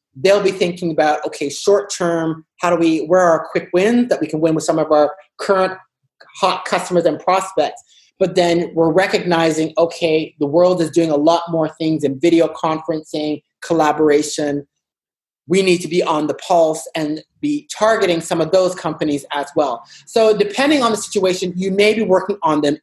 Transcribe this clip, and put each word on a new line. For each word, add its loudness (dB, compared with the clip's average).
they'll 2
be 2
thinking -4
about, 0
okay, -8
short 0
term, -2
how 0
do 2
we, 0
where 4
are 4
our -10
quick -6
wins 2
that -2
we -2
can -6
win 2
with -4
some 0
of -2
our 4
current 0
hot -2
customers -2
and 0
prospects? -2
But -2
then 0
we're 2
recognizing, 0
okay, -2
the -2
world 2
is -2
doing 0
a 2
lot 2
more -2
things -2
in -4
video 4
conferencing, -6
collaboration. 0
We 2
need 2
to -8
be 0
on -2
the -4
pulse 0
and -6
be -4
targeting 2
some -4
of 0
those 2
companies -4
as -6
well. -2
So 2
depending 0
on 2
the -2
situation, -2
you -4
may 2
be -2
working 0
on 2
them 0